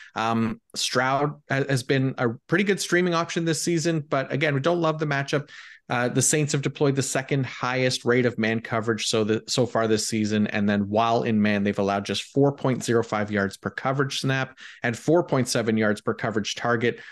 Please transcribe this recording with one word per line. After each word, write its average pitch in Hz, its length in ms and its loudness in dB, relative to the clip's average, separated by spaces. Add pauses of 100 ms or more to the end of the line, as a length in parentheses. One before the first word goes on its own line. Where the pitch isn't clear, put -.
(140)
Um, 113 460 -2 (160)
Stroud 135 720 0
ha-, 135 200 0
has 135 140 0
been 135 360 0
a 123 100 0 (180)
pretty 180 160 2
good 196 160 0
streaming 175 360 0
option 165 320 -2
this 156 160 0
season, 165 460 0
but 135 220 -2
again, 143 240 0
we 139 60 0
don't 170 220 0
love 156 180 0
the 160 60 -2
matchup. 139 420 -2 (440)
Uh, 123 160 0
the 123 140 0
Saints 151 300 2
have 143 100 0
deployed 143 340 0
the 135 60 2
second 135 420 -2
highest 127 600 -2
rate 123 180 4
of 117 140 0
man 113 220 0
coverage 113 480 -2
so 110 160 2
the, 110 220 0
so 123 200 0
far 113 200 0
this 107 220 2
season. 107 380 0
And 104 200 0
then 101 220 2
while 117 360 2
in 110 180 2
man, 104 220 2
they've 101 140 -2
allowed 101 280 0
just - 260 -6
four 139 180 4
point 131 320 -2
zero 113 220 2
five 104 260 -4
yards 98 280 -2
per - 100 -8
coverage 135 520 -2
snap 135 380 -2 (240)
and 120 140 -2
four 170 260 4
point 135 260 0
seven 113 280 0
yards 107 240 2
per 113 140 -2
coverage 107 400 -4
target, 120 460 0 (100)